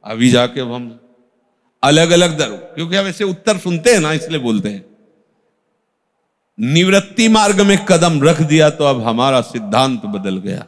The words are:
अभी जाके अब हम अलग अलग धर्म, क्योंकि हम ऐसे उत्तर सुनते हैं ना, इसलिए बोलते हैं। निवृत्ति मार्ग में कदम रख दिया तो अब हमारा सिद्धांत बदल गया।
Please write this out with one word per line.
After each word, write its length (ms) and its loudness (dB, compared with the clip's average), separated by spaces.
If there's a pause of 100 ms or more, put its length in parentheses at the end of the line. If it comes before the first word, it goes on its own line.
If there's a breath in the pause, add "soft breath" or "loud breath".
अभी 260 0
जाके 320 0
अब 100 -8
हम 280 -14 (840)
अलग 280 4
अलग 260 2
धर्म, 180 -4
क्योंकि 400 -10
हम 120 -2
ऐसे 160 -8
उत्तर 340 -4
सुनते 360 0
हैं 60 4
ना, 140 -2
इसलिए 260 -6
बोलते 300 -2
हैं। 160 -12 (1700)
निवृत्ति 680 0
मार्ग 340 4
में 240 2
कदम 380 2
रख 180 4
दिया 280 4
तो 140 -4
अब 180 0
हमारा 400 0
सिद्धांत 640 -4
बदल 320 -6
गया। 300 -10